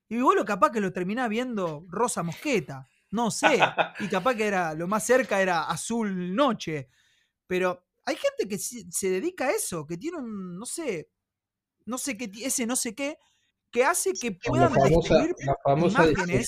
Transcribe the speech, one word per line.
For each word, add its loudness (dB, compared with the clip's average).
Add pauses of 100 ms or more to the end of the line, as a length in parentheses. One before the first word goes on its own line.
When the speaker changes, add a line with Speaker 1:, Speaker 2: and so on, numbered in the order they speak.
Speaker 1:
y -2
vos 6
lo 2
capaz 2
que -2
lo -2
terminás -4
viendo -4
rosa -2
mosqueta, -4 (240)
no 0
sé, 4
Speaker 2:
<laughs> 0
Speaker 1:
y -4
capaz 0
que -2
era, -2
lo -6
más -2
cerca 4
era 2
azul -4
noche, 0 (580)
pero -2 (200)
hay -2
gente -2
que -6
se, -10
se -2
dedica -2
a 2
eso, -4
que -8
tiene -8
un, -10
no -12
sé, -6 (760)
no -8
sé -6
qué -8
ti-, -14
ese -2
no -2
sé -4
qué, -6 (540)
que 2
hace 2
que -4
Speaker 3:
Como 0
la 8
Speaker 1:
puedan 6
Speaker 3:
famosa, 4
Speaker 1:
destruir 4 (120)
Speaker 3:
la 2
famosa 4
Speaker 1:
imágenes. 2